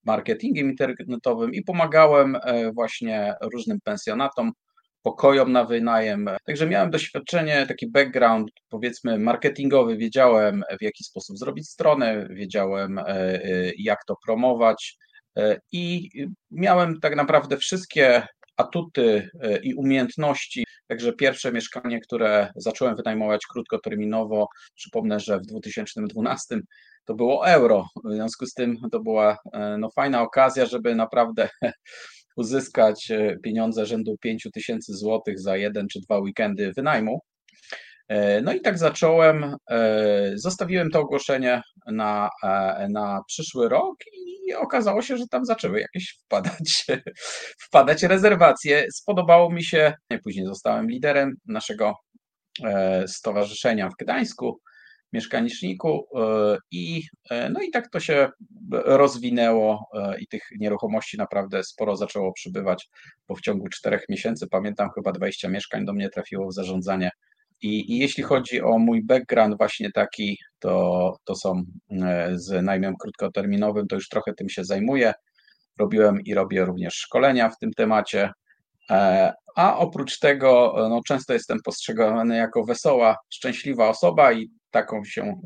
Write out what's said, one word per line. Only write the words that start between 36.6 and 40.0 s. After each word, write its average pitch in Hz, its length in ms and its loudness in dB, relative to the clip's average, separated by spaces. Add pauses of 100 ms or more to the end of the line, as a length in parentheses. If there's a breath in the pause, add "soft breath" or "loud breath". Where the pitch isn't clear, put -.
wynajmu. 131 440 -2 (880 loud breath)
E, 104 340 2
no 151 120 -2
i 370 80 -4
tak 202 160 0
zacząłem, 160 800 4 (140)
e, 107 640 2